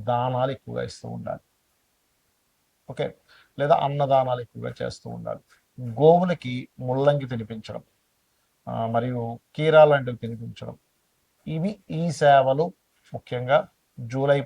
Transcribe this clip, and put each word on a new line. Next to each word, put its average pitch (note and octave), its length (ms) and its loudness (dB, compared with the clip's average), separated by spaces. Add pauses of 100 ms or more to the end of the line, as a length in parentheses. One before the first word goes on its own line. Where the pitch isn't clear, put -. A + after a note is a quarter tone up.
దానాలు B2+ 460 0
ఎక్కువగా A#2+ 340 -8
ఇస్తూ - 180 -16 (100)
ఉండాలి. - 260 -10 (1500)
ఓకే, C#3+ 160 -6 (520)
లేదా D3 160 4 (100)
అన్నదానాలు C3+ 600 0
ఎక్కువగా A#2+ 260 -10 (100)
చేస్తూ B2 260 -10 (100)
ఉండాలి. A#1 240 -10 (580)
గోవులకి E3 560 4 (320)
ముల్లంగి C#3 460 0
తినిపించడం, A2 500 -10 (840)
ఆ, A#2+ 40 -6 (220)
మరియు A#2+ 280 -2 (320)
కీరా D#3 360 8
లాంటివి B2+ 340 0
తినిపించడం, A#2 520 -14 (800)
ఇవి, E3+ 160 -2 (280)
ఈ E3 40 -2 (180)
సేవలు C#3 440 6 (500)
ముఖ్యంగా B2 420 -2 (540)
జూలై C#3+ 340 2